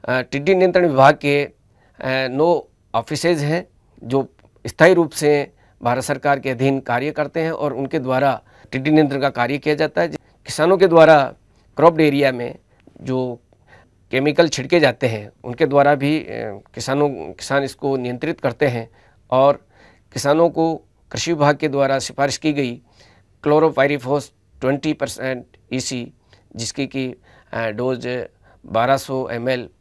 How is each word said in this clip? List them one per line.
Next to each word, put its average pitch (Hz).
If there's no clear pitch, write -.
अ, 127
टिड्डी 143
नियंत्रण 180
विभाग 139
के, 143
अ, -
नौ 147
ऑफिसेज 156
हैं 160
जो 127
स्थायी 165
रूप 165
से 147
भारत 123
सरकार 143
के 135
अधीन 131
कार्य 131
करते 151
हैं 165
और 143
उनके 135
द्वारा 131
टिड्डी 135
नियंत्रण 143
का 139
कार्य 120
किया 151
जाता 156
है। 170
किसानों 175
के 185
द्वारा 160
क्रॉप्ड 160
एरिया 139
में 123
जो 127
केमिकल 143
छिड़के 135
जाते 131
हैं, 107
उनके 120
द्वारा 143
भी, 143
अ, -
किसानों, 139
किसान 127
इसको 135
नियंत्रित 127
करते 139
हैं 117
और 135
किसानों 151
को 160
कृषि 170
विभाग 147
के 156
द्वारा 135
सिफारिश 139
की 151
गई 127
chlorpyrifos 143
ट्वेंटी 139
परसेंट 131
ईसी, 127
जिसकी 117
की, 131
अ, 113
डोज 123
बारह 123
सौ 131
एम 120
एल 123